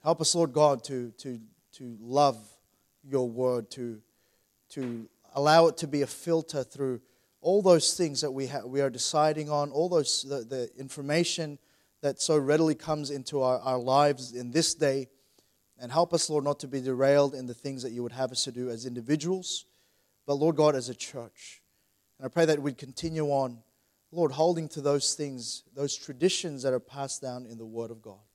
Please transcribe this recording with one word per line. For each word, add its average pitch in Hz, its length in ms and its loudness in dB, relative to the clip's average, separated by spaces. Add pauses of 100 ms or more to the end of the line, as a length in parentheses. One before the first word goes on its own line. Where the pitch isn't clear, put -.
Help 165 180 2
us, - 140 2
Lord 165 180 2
God, 143 320 4
to, 120 340 -8
to, 123 220 -10 (340)
to 120 260 -16
love 127 380 2 (640)
your 135 260 0
word, 123 420 -2
to, 117 320 -10 (680)
to 120 380 -8 (260)
allow 156 340 8
it 143 100 0
to 160 80 -6
be 143 160 -2
a 127 40 0
filter 160 560 -4
through 131 380 -6 (400)
all 196 220 2
those 175 320 6
things 147 260 -2
that 147 100 -2
we 135 180 -4
ha-, 127 180 -8
we 135 140 -2
are 139 100 2
deciding 151 600 0
on, 147 200 0
all 160 180 0
those, 160 400 0
the, 139 120 -4
the 120 380 -6
information 147 800 -2 (420)
that 143 200 -2
so 156 160 2
readily 151 380 4
comes 151 360 -6
into 139 300 -6
our, 127 200 2
our 127 180 -2
lives 131 540 2
in 123 180 -8
this 160 240 2
day. 135 340 0 (720)
And 123 100 -12
help 170 240 2
us, 160 160 0
Lord, 147 140 0
not 143 160 -2
to 143 80 -12
be 131 120 -4
derailed 135 540 4
in 127 120 -10
the 120 80 -10
things 135 280 -10
that 123 80 -6
you 120 140 -6
would 113 80 -6
have 127 180 -4
us - 140 -4
to 135 80 -8
do 123 180 -6
as 117 160 -10
individuals, 147 800 -4 (580)
but, 143 100 -2
Lord 151 200 2
God, 151 220 4
as 120 120 -6
a 123 60 -10
church. - 680 -16 (560)
And 131 80 -10
I - 20 -4
pray 165 160 2
that 151 180 2
we'd 139 160 -4
continue 156 480 -6
on, 131 320 0 (540)
Lord, 165 180 2
holding 160 380 2
to 156 120 -10
those 143 340 2
things, 135 500 -8 (100)
those 139 220 -4
traditions 143 680 -2
that 131 100 2
are 127 80 0
passed 139 400 -10
down 127 260 -10
in 113 120 -16
the 113 80 -12
Word 113 240 -8
of 110 100 -16
God 104 200 -20 (140)